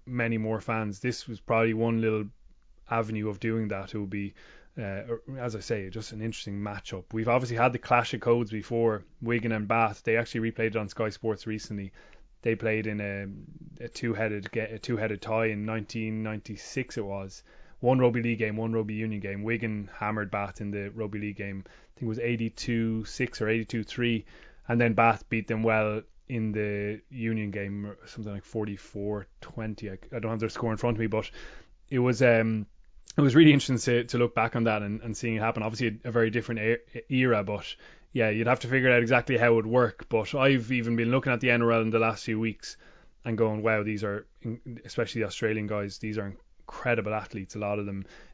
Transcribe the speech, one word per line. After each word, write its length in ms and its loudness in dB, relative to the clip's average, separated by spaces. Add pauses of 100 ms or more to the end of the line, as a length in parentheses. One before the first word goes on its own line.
many 320 -2
more 240 -2
fans. 380 -4
This 300 -6
was 100 -10
probably 360 2
one 260 2
little 240 2 (640)
avenue 380 -2
of 100 -6
doing 300 0
that. 260 -6
It 40 -4
would 120 -4
be, 240 -4 (420)
uh, 260 -6 (360)
as 160 -6
I 60 -8
say, 300 -4
just 200 -10
an 120 -10
interesting 380 -6
matchup. 520 -8
We've 160 0
obviously 280 2
had 160 4
the 60 -4
clash 360 2
of 60 -6
codes 300 2
before, 540 0 (180)
Wigan 300 0
and 160 -2
Bath. 340 2
They 140 2
actually 340 -2
replayed 200 0
it 60 -2
on 120 -2
Sky 220 -2
Sports 360 -4
recently. 460 -8 (500)
They 140 2
played 320 -2
in 120 -4
a, 840 -10
a 40 -10
two-headed 640 -4
ge-, 40 -6
a 220 -4
two-headed 440 -2
tie 240 0
in 200 -2
nineteen 560 -4
ninety-six. 720 -8
It 80 -4
was 380 -10 (380)
one 180 6
rugby 240 6
league 160 0
game, 180 -2
one 160 -2
rugby 220 -2
union 260 -4
game. 220 -6
Wigan 560 -2
hammered 320 -2
Bath 300 -4
in 100 -6
the 200 -6
rugby 280 -6
league 180 -6
game. 300 -8
I 40 -20 (280)
think 40 -12
it 40 -4
was 120 -4
eighty-two 880 -2
six 340 -6
or 80 0
eighty-two 340 -2
three, 440 -2 (420)
and 120 2
then 120 4
Bath 360 4
beat 200 -2
them 160 -2
well 380 2 (260)
in 240 -2
the 480 -4 (100)
union 400 -2
game, 460 -6 (100)
something 260 -10
like 120 -10
forty-four 800 -6 (140)
twenty. 500 -8
I, 80 -10 (160)
I 60 -6
don't 100 -2
have 100 -4
their 80 0
score 220 -2
in 80 -2
front 180 0
of 40 -2
me, 80 0
but 200 -2 (600)
it 100 0
was, 240 2
um, 440 6 (500)
it 40 6
was 140 6
really 180 12
interesting 420 2
to, 100 4
to 140 -2
look 160 2
back 220 2
on 80 2
that 180 2
and, 200 -4
and 140 -8
seeing 200 -2
it 40 -2
happen. 220 0
Obviously, 420 -2
a, 40 -8
a 40 -4
very 180 4
different 300 -2
e-, 480 -2
era, 360 4
but 200 -4 (480)
yeah, 180 2
you'd 160 0
have 140 4
to 80 -6
figure 220 4
out 120 8
exactly 340 4
how 160 6
it 20 8
would 120 4
work. 420 2
But 260 0
I've 380 4
even 240 0
been 140 2
looking 220 2
at 80 0
the 100 4
N 120 4
R 100 6
L 100 4
in 80 0
the 80 4
last 260 2
few 160 -2
weeks 360 -6 (480)
and 140 -2
going, 240 2
"Wow, 220 2
these 180 -4
are, 240 -4 (160)
in-, 420 -10
especially 360 -4
the 80 0
Australian 400 -2
guys, 300 -4
these 200 -6
are 80 -4
incredible 880 -4
athletes, 400 -8
a 60 -8
lot 180 -2
of 80 -4
them." 180 -6 (300)